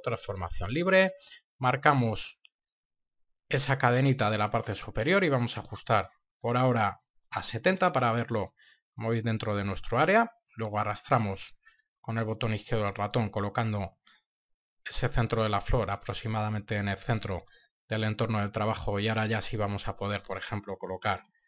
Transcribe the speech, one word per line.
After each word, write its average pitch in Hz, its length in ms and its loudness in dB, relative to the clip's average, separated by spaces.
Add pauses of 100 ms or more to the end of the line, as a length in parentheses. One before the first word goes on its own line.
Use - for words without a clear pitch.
transformación 101 680 -4
libre, 190 400 4 (420)
marcamos 127 800 2 (1120)
esa 135 300 0
cadenita 127 520 4
de 107 80 2
la 104 100 2
parte 110 280 -2
superior 165 480 0
y 165 40 2
vamos 120 280 0
a 107 60 -6
ajustar 104 500 -2 (260)
por 120 180 0
ahora 120 440 2 (300)
a 101 120 -4
setenta 185 500 2
para 120 200 2
verlo, 113 420 -2 (400)
como 113 140 -6
veis, 113 160 0
dentro 110 320 0
de 101 80 0
nuestro 101 340 -2
área. 202 380 4 (180)
Luego 107 240 -4
arrastramos 104 800 -2 (420)
con 113 180 -6
el 113 60 -2
botón 110 300 -2
izquierdo 107 300 -2
del 101 100 -2
ratón 104 340 0
colocando 104 720 -2 (840)
ese - 240 -2
centro 113 340 0
de 110 60 2
la 101 120 0
flor 107 300 2
aproximadamente 107 840 -4
en 101 100 -2
el 98 120 -2
centro 98 460 -4 (440)
del 110 160 -2
entorno 107 360 0
de 101 100 -2
trabajo 104 500 -2
y 107 80 0
ahora 110 180 0
ya 107 160 -2
sí - 140 -4
vamos 101 320 -2
a 98 80 -6
poder, 101 260 -4
por 95 160 -8
ejemplo, 101 400 -8
colocar 92 460 -4 (240)